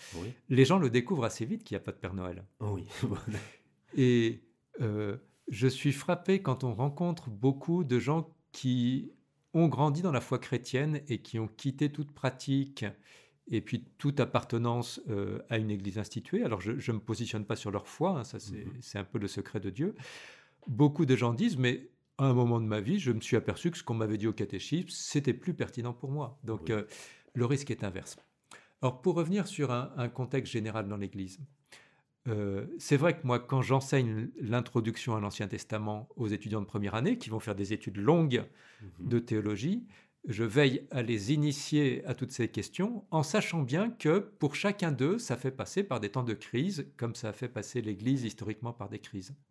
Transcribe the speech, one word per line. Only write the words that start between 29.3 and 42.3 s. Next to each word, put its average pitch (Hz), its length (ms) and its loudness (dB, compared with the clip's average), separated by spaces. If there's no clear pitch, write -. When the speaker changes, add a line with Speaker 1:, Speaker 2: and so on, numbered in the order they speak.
Speaker 2:
sur 135 260 -2
un, 123 260 -2
un 120 100 0
contexte 127 460 -2
général 107 340 -2
dans 104 100 -4
l'Église, 95 420 -6
euh, 101 360 -2
c'est - 180 4
vrai 165 240 4
que 131 80 -4
moi, 120 120 4
quand 131 220 0
j'enseigne 123 680 2
l'introduction 117 800 0
à - 20 -2
l'Ancien 104 300 -4
Testament 107 680 -6
aux 113 140 -2
étudiants 107 320 -2
de 98 40 -4
première 101 300 -2
année, 185 220 2
qui 240 120 -12
vont 110 120 -4
faire 104 140 -4
des 101 180 -2
études 98 240 -6
longues 123 480 4
Speaker 1:
Mhm. 95 280 -10
Speaker 2:
de 117 100 4
théologie, 113 640 0
je 113 200 -2
veille 135 460 4
à 135 100 0
les 113 320 0
initier 147 720 2
à 131 100 -2
toutes 120 160 -6